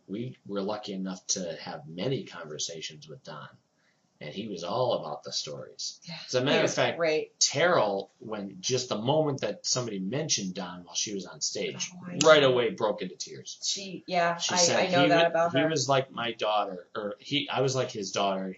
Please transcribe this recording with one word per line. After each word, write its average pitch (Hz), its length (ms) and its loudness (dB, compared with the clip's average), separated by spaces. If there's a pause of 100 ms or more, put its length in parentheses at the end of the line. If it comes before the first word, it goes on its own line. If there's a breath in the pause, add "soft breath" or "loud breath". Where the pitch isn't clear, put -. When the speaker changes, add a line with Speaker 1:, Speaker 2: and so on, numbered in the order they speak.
Speaker 1:
we 120 300 -8 (100)
were 101 140 -4
lucky 104 320 -6
enough 95 360 -8
to 85 340 -2
have 78 260 -12
many 98 360 -4
conversations 78 840 -10
with 71 160 -18
Don, 73 240 -14 (720)
and 73 140 -12
he 107 140 -8
was 85 160 -8
all 113 360 0
about 73 240 -8
the 69 80 -10
stories. - 720 -8
Speaker 2:
Yeah, 170 100 -12 (140)
Speaker 1:
As - 60 -6
a 123 60 4
Speaker 2:
he 131 40 0
Speaker 1:
matter 139 140 4
of - 60 4
Speaker 2:
was - 100 0
Speaker 1:
fact, 123 240 2
Speaker 2:
great. 156 420 0
Speaker 1:
Terrell, 123 800 4
when 101 420 -8
just 123 300 -2
the 104 80 -2
moment 143 420 2
that 101 240 -4
somebody 113 340 -2
mentioned 104 540 -2
Don 90 320 -8
while - 100 -20
she 104 200 -4
was 95 100 -6
on - 160 -16
stage, - 540 -4
Speaker 2:
Oh, - 120 -16
I - 100 -10
know. 151 120 6
Speaker 1:
right 151 160 10
away 120 240 6
broke 101 320 0
into 90 160 -8
tears. - 480 -12
Speaker 2:
She, 196 420 -6
yeah, 170 300 2
Speaker 1:
She - 180 -2
Speaker 2:
I, 180 40 2
Speaker 1:
said 175 200 4
Speaker 2:
I 180 140 2
know 175 120 6
Speaker 1:
he 170 40 6
Speaker 2:
that 170 140 6
Speaker 1:
wa-, 170 80 4
Speaker 2:
about 170 240 2
Speaker 1:
he 165 60 4
Speaker 2:
her. 156 100 4
Speaker 1:
was 135 180 0
like 135 240 2
my 117 200 -4
daughter, 104 640 0
or 104 240 -4
he, 143 320 -2
I 120 120 0
was 135 120 2
like 127 160 0
his 98 220 -6
daughter, 95 460 0